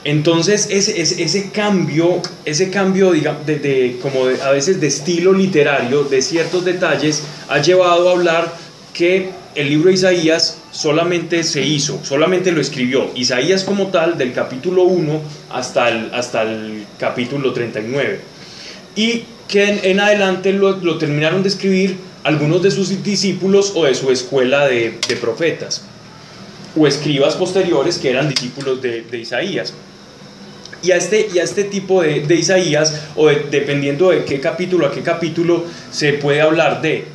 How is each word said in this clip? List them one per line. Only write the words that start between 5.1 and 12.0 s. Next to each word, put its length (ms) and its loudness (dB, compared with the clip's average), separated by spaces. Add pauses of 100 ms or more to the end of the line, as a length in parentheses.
literario, 720 2
de 180 2
ciertos 420 -2
detalles, 600 0 (260)
ha 100 2
llevado 500 4
a 20 4
hablar 420 2 (400)
que 380 0 (240)
el 140 -2
libro 180 4
de 80 6
Isaías 640 2 (120)
solamente 720 0
se 200 -2
hizo, 400 -2